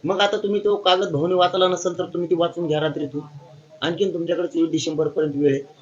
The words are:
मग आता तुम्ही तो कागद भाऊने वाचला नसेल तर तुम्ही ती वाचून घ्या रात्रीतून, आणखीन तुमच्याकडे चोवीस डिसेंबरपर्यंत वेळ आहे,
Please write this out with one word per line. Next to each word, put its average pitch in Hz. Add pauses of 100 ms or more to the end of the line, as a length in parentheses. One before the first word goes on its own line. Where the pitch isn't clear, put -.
मग 185
आता 202
तुम्ही 202
तो 202
कागद 185
भाऊने 160
वाचला 180
नसेल 175
तर 180
तुम्ही 170
ती 185
वाचून 170
घ्या 151
रात्रीतून, 147 (640)
आणखीन 175
तुमच्याकडे 170
चोवीस 165
डिसेंबरपर्यंत 151
वेळ 143
आहे, 139 (220)